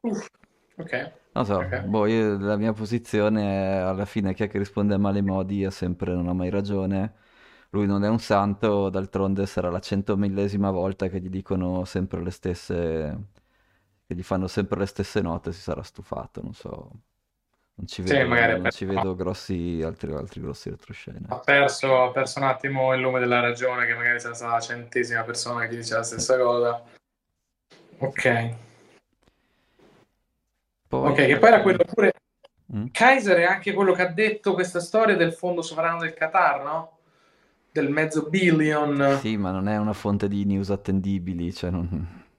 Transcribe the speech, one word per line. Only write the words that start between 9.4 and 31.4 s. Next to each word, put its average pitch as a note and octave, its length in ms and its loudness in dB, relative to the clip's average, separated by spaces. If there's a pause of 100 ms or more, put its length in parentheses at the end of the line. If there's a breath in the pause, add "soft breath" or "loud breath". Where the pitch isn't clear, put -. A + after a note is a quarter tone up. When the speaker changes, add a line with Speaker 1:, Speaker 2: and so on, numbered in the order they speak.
Speaker 2:
sarà F2+ 240 -2
la F2 80 -4
centomillesima G2+ 920 0
volta F#2+ 340 -2
che F#2 140 -4
gli F#2 80 -10
dicono F#2 560 -4
sempre F#2 400 -4
le F#2 60 -4
stesse, E2+ 960 -4 (800)
che - 120 -8
gli F2+ 80 -8
fanno F#2+ 240 -2
sempre F#2+ 320 -2
le G2 60 0
stesse G2+ 340 -4
note, E2+ 320 -4
si - 80 -12
sarà - 240 -6
stufato, - 580 -12
non - 120 -12
so. - 360 -16 (880)
Non F#2+ 80 -10
ci - 180 -10
Speaker 1:
Sì, A2+ 80 0
Speaker 2:
vedo, B2+ 160 2
Speaker 1:
magari A#2 240 4
ha - 40 0
Speaker 2:
non F#2 160 0
ci - 140 -8
Speaker 1:
perso F#2+ 140 -2
Speaker 2:
vedo F#2 140 -2
grossi, F2 720 -4
altri, - 280 -8
altri C#2 280 -8
grossi - 280 -10
retroscena. - 600 -14
Speaker 1:
ha - 100 -6
perso, C3+ 640 4
ha B2+ 80 4
perso C3 300 -4
un C#3 60 0
attimo C3 460 0
il B2+ 80 0
lume B2+ 200 0
della B2 180 2
ragione, B2 480 0
che A#2 80 0
magari A#2+ 240 0
sarà A#2+ 160 -8
stata A#2+ 200 -4
la A2+ 60 2
centesima A#2+ 640 -4
persona A#2 420 -4
che A#2 100 -6
gli - 20 -8
dice A2+ 180 -8
la A2+ 80 0
stessa A#2 360 0
cosa. A#2+ 440 2 (1160 soft breath)
Ok. A#2 560 0 (2250 soft breath)
Speaker 2:
Poi C3 220 0
Speaker 1:
Ok, C3+ 40 2
che C#3 240 4
poi A3 120 10